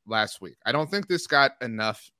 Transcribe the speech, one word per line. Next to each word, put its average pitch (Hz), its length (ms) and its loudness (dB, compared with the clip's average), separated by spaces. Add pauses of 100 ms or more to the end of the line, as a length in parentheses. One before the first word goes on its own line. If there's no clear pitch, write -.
last 107 340 -2
week, 90 160 -16 (100)
I 117 60 0
don't 151 180 -2
think 196 160 -4
this 175 200 -2
got 139 260 6 (100)
enough 110 580 -6